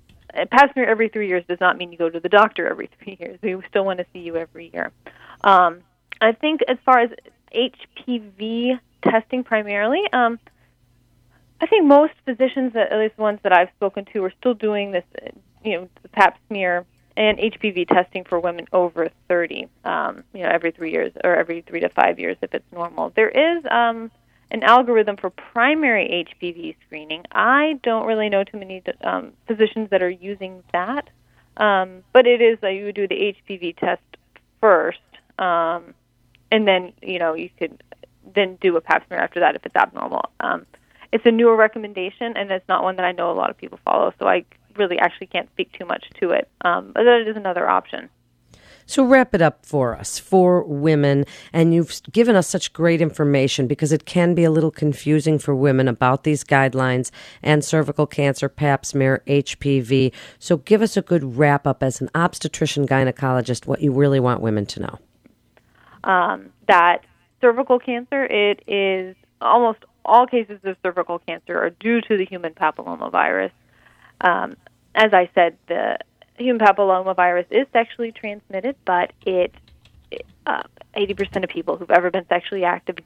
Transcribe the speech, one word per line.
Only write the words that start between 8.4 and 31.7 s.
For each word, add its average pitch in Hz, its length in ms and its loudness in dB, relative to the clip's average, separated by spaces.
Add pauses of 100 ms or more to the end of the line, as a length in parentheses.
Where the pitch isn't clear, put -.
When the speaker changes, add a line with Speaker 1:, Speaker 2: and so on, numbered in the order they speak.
Speaker 1:
testing 226 400 0
primarily, 214 680 -2
um, 233 260 0 (1200)
I 330 60 -2
think 392 200 4
most 285 280 8 (100)
physicians, 254 520 -2
at 214 220 0
least 214 200 -2
ones 208 240 -2
that 190 100 0
I've 180 240 6
spoken 196 360 -4
to, 196 120 -4
are 185 140 -4
still 247 160 0
doing 208 360 -4
this, 180 140 -4 (600)
you 196 140 -4
know, 185 100 -14 (140)
the - 60 -20
pap - 300 2 (100)
smear 180 360 -2 (320)
and 214 240 2
H 214 180 -2
P 214 140 -4
V 175 120 -4
testing 185 380 0
for 175 160 -4
women 170 340 -6
over 170 380 0 (180)
thirty, 170 400 -4 (160)
um, - 380 -6 (100)
you 190 100 -14
know, 165 60 -2
every 170 220 0
three 160 220 -8
years 160 200 -4 (120)
or 175 100 2
every 170 280 -4
three 170 180 -12
to 175 80 0
five - 320 0
years 87 220 -6
if - 120 -8
it's - 180 -12
normal. 165 440 -8
There 220 120 2
is, 330 400 -2
um, 226 440 -2 (380)
an 220 140 -6
algorithm 226 520 4
for 185 140 -8
primary 262 800 0
H 175 280 -6
P 175 140 -8
V 165 320 -14
screening. 156 480 -14
I 277 500 0
don't 226 240 -2
really 214 220 -2
know 202 160 0
too 208 140 -14
many, 190 240 -16 (200)
um, 185 300 -6 (140)
physicians 214 440 -2
that 185 120 2
are 180 80 0
using 185 520 -14 (100)
that, 226 360 -6 (480)
um, 185 460 0 (100)